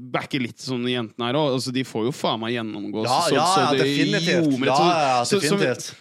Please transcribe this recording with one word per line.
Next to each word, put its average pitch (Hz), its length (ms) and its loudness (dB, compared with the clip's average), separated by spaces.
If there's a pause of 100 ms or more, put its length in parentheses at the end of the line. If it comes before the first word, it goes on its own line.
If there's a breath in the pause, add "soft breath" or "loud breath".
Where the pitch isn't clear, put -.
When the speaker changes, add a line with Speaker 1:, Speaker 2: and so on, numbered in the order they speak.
(120)
Speaker 1:
backe 151 280 -4
litt 117 180 -6
sånne 123 320 -4
jentene 120 360 -4
her 123 80 -2
også. 147 200 2
Altså, 127 200 -4
de 127 100 -2
får 110 220 -4
jo 123 60 -2
faen 135 280 -2
meg 113 140 -4
gjennomgå 107 520 -6
Speaker 2:
Ja, 131 160 2
Speaker 1:
så, 160 120 2
Speaker 2:
ja, 147 120 4
Speaker 1:
så 185 120 4
Speaker 2:
ja, 170 140 4
Speaker 1:
det 135 140 2
Speaker 2:
definitivt. 156 680 2
Speaker 1:
ljomer, 131 140 0
Speaker 2:
Ja, 131 100 4
Speaker 1:
så, 151 140 4
Speaker 2:
ja, 165 120 2
ja, 127 220 2
Speaker 1:
så, 196 240 0
som, 202 120 2
Speaker 2:
definitivt. 127 420 -2